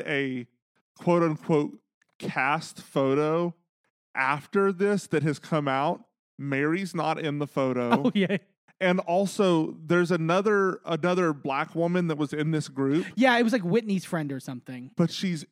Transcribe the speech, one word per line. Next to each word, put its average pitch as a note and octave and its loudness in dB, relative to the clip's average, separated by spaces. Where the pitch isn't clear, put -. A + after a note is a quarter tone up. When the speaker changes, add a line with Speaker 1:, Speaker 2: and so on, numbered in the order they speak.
Speaker 1:
a C3+ -4
quote-unquote E3 0
cast D3 -4
photo D3+ 0
after D3 0
this G3+ 0
that D3 0
has D3+ 0
come D3+ -2
out. C#3 0
Mary's D3+ -2
not D#3 -2
in D3 -4
the C#3+ -4
photo. B2+ 0
Speaker 2:
Oh, A#3 2
yeah. F#3+ 0
Speaker 1:
And F#3 2
also, F3+ 2
there's F3 2
another, F#3+ 2
another E3+ 2
black C#3 -4
woman E3+ 0
that D3 -2
was D3 -2
in D3+ -2
this D3+ -2
group. C#3 0
Speaker 2:
Yeah, B3 4
it - 4
was, A3+ 2
like, A3 0
Whitney's G3 0
friend D3+ -4
or C3+ -6
something. B2+ -14
Speaker 1:
But E3+ 2
she's F3 -6